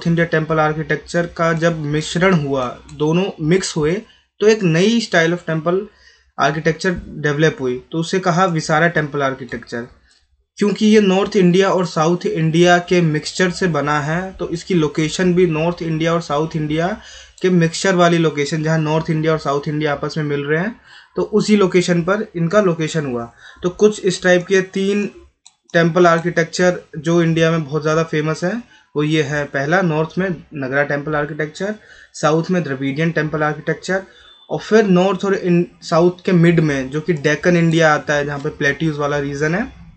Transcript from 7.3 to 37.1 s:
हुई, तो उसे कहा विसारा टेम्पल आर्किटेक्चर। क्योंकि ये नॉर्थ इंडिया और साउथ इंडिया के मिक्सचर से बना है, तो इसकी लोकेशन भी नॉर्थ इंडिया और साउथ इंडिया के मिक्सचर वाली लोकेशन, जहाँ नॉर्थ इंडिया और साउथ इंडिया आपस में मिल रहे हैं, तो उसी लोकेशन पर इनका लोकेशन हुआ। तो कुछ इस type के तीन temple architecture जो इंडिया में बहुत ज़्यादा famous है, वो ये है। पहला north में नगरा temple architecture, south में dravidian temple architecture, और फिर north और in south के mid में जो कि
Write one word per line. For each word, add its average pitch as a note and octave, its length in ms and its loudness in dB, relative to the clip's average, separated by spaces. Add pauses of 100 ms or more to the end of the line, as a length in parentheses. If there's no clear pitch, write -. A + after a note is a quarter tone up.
हुई, B2+ 320 -4
तो D#3+ 60 -6
उसे E3 220 -4
कहा F3+ 260 2
विसारा D#3+ 420 0
टेम्पल D3 340 -2
आर्किटेक्चर। B2 680 -6 (680)
क्योंकि G3+ 280 0
ये G#3+ 160 6
नॉर्थ G3 340 2
इंडिया F#3 340 4
और F3 160 0
साउथ E3+ 400 0
इंडिया F3 520 4
के F3+ 240 0
मिक्सचर D#3 480 0
से F3+ 180 -2
बना D3 320 0
है, E3+ 340 -4
तो - 160 -8
इसकी E3+ 240 -6
लोकेशन D#3+ 600 0
भी F3+ 140 4
नॉर्थ E3 340 -2
इंडिया E3 320 -2
और E3+ 80 0
साउथ D#3+ 340 -2
इंडिया D#3+ 460 -2 (400)
के F#3 80 2
मिक्सचर F3+ 460 2
वाली E3+ 220 4
लोकेशन, D3+ 460 -2
जहाँ D#3+ 160 0
नॉर्थ D#3+ 300 -2
इंडिया D#3 240 0
और D#3 60 -2
साउथ C#3+ 280 -4
इंडिया D3+ 240 -2
आपस D3 260 -6
में D#3 60 -2
मिल D3 200 -4
रहे D3+ 180 0
हैं, A3+ 200 -6 (340)
तो F#3 60 -2
उसी G#3 340 2
लोकेशन F3+ 460 2
पर G3+ 340 -2
इनका E3 260 2
लोकेशन D#3+ 440 -2
हुआ। A#2 280 -8 (300)
तो F3+ 60 -2
कुछ G#3 360 0
इस F3+ 180 -2
type F3+ 220 2
के F#3+ 160 0
तीन G3 500 -4 (640)
temple F3 340 4
architecture E3+ 720 0 (180)
जो E3 260 2
इंडिया E3 280 2
में E3 120 0
बहुत D3 180 -4
ज़्यादा D#3 220 0
famous D#3 400 -4
है, G#3+ 200 -4 (320)
वो D3+ 80 0
ये D#3 200 2
है। C#3+ 220 -4
पहला D3 360 0
north D#3+ 360 0
में F#3 260 -4 (100)
नगरा C#3 300 -2
temple C#3+ 320 -4
architecture, D3+ 600 -4 (380)
south D#3+ 380 2
में F3+ 120 0
dravidian C#3 480 -2
temple D3+ 320 -2
architecture, D#3 600 -4 (460)
और D#3 100 -4
फिर G#3+ 260 2
north F#3+ 400 2
और G3 100 0
in F3 360 0 (100)
south F3 300 2 (140)
के G3 60 0
mid E3+ 280 4
में C#3 300 0
जो D3+ 120 -6
कि F3+ 120 -2